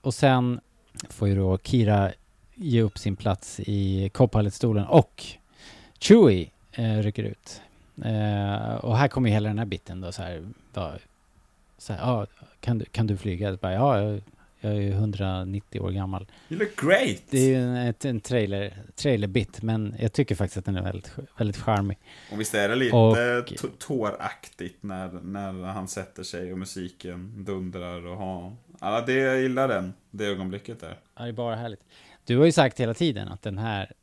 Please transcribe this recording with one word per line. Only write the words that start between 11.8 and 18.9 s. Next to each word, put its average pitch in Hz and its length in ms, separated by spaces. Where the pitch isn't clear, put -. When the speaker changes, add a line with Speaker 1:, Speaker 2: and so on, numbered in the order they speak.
Speaker 1:
här, 95 80
"Ja, 117 260
kan 120 180
du, - 60
kan 113 220
du 104 100
flyga?" 98 340
Jag 90 80
bara, 92 140
"Ja, 117 280
jag, 104 200
jag 107 120
är 104 80
ju 101 120
hundranittio 98 880
år 95 100
gammal." 95 360
Speaker 2:
You 165 120
look 208 200
great! 196 500
Speaker 1:
Det 135 80
är 131 100
ju 131 80
en, 123 200
ett, 123 280
en 120 160
trailer, 98 640